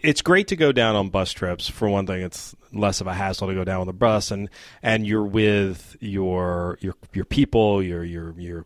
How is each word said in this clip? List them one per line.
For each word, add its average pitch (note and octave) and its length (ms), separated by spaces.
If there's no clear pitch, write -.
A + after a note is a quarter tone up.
it's D#3 220
great F#3+ 240
to F#3+ 80
go D#3 160
down A#2 240
on G2 140
bus F#2+ 220
trips. - 380
For - 180
one G2 200
thing, F#2 160
it's - 320
less G#2 300
of F#2+ 60
a F#2 60
hassle F#2+ 340
to F#2+ 60
go F#2 100
down F#2 180
with F#2 80
a F#2 40
bus, G#2+ 380
and, G2+ 180
and A2 240
you're G#2+ 200
with G2+ 720
your, F2+ 800
your, F#2 140
your F#2+ 120
people, G#2+ 580
your, F2 200
your, E2 360
your E2+ 260